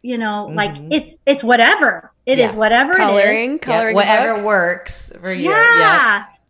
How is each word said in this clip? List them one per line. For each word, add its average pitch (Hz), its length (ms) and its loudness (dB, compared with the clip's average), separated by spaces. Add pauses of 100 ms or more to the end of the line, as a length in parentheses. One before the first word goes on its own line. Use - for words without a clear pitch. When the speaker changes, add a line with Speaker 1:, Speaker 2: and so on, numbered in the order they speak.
Speaker 1:
you 240 160 -6
know, 208 340 -6
like, 202 180 -4
Speaker 2:
Mm-hmm. 147 200 -10
Speaker 1:
it's, - 240 -4 (100)
it's 277 180 2
whatever. 240 680 2 (160)
It 254 100 2
is 226 140 2
Speaker 2:
Yeah. 202 40 -10
Speaker 1:
whatever 233 360 2
it 370 80 2
is. - 0 -
Speaker 3:
Coloring, 208 540 2
Speaker 2:
Yeah, 311 40 -6
Speaker 3:
coloring 226 360 -2
a - 20 0
Speaker 2:
whatever 214 400 2
Speaker 3:
book. 208 100 -6
Speaker 2:
works 180 760 -4
for 185 140 -8
you. 302 160 -4
Speaker 1:
Yeah. 415 680 2
Speaker 2:
Yep. 202 80 -10 (240)